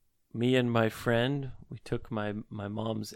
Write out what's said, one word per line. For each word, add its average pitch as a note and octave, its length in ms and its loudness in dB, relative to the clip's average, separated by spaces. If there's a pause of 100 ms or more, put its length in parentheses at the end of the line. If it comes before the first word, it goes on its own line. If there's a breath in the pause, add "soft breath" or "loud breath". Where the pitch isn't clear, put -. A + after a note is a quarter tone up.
(340)
me B2 220 4
and B2 160 4
my A2+ 180 6
friend, B2+ 640 0 (180)
we A#2 140 -12
took - 260 -4
my, G#2 240 -2 (160)
my G2+ 180 -8
mom's A2 480 -4